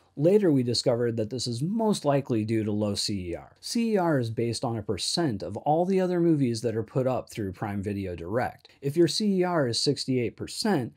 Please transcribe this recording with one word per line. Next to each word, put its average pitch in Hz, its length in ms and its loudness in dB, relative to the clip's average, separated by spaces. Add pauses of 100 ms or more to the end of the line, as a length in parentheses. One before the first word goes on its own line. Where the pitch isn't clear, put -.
(160)
Later, 175 360 4
we 135 100 4
discovered 120 540 0
that 110 140 -2
this 123 180 -6
is 120 120 -4
most 214 440 0
likely 135 400 2
due 110 180 0
to 107 80 -2
low 104 240 0
C 95 360 -4
E 80 40 -6
R. 69 240 -14
C 226 360 -2
E - 20 4
R 165 240 2
is 113 100 -2
based 117 340 -2
on 117 120 -2
a 104 80 -6
percent 110 580 -2
of 95 140 -8
all 160 280 2
the 190 140 2
other 180 220 0
movies 139 420 2
that 110 140 -2
are 110 80 -2
put 131 240 0
up 123 200 -2
through 98 220 -4
Prime 101 320 -4
Video 98 320 -4
Direct. 92 540 -4 (120)
If 143 160 -4
your 170 120 6
C 202 320 0
E - 20 4
R 170 240 2
is 113 140 -2
sixty-eight 127 560 0
percent, 131 600 -2